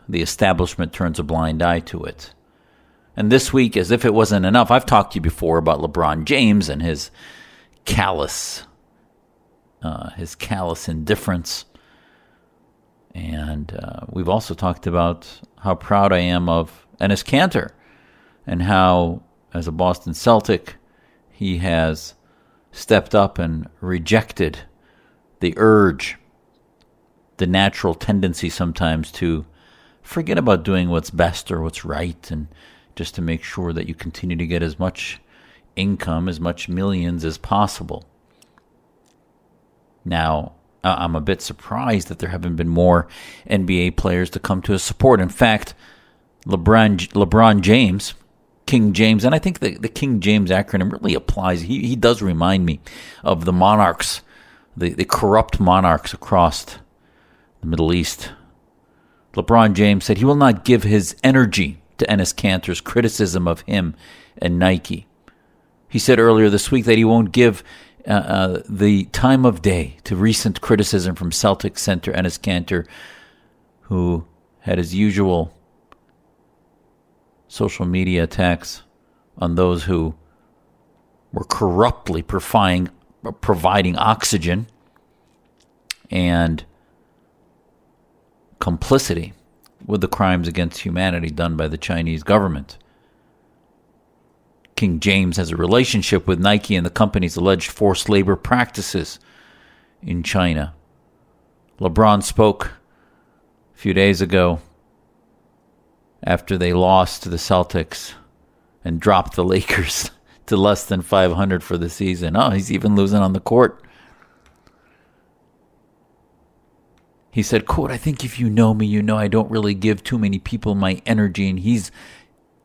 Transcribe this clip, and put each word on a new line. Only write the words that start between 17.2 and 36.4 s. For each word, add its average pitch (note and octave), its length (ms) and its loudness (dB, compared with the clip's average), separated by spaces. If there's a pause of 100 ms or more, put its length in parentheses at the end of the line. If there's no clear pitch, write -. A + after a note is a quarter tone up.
Kanter - 460 0 (760)
and F2 140 -4
how, F2+ 640 2 (300)
as E2+ 140 -6
a D#2+ 60 -6
Boston F2+ 400 -2
Celtic, A2 640 2 (540)
he F#2+ 280 -4
has E2 560 -2 (580)
stepped - 420 0
up G2 260 2
and D#2+ 280 -6 (140)
rejected F2+ 800 -2 (800)
the F2 160 0
urge, G#2 600 4 (1200)
the F#2 100 -2
natural F#2 460 0
tendency F#2+ 560 -2
sometimes D#2+ 640 -2
to D#2+ 340 -4 (560)
forget - 360 -4
about F#2+ 260 2
doing F#2 240 0
what's E2+ 220 -2
best E2+ 420 -2
or E2 100 -4
what's D#2+ 220 -8
right D#2+ 480 -8
and D#2 160 -8 (480)
just - 200 -10
to F#2 60 -8
make E2 220 -4
sure F2 300 -8
that E2+ 140 -6
you D#2+ 80 -10
continue E2+ 400 -8
to E2+ 100 -4
get E2+ 160 -2
as D#2+ 160 -6
much - 420 -6 (560)
income, F#2 540 -4
as E2 100 -8
much E2+ 300 -6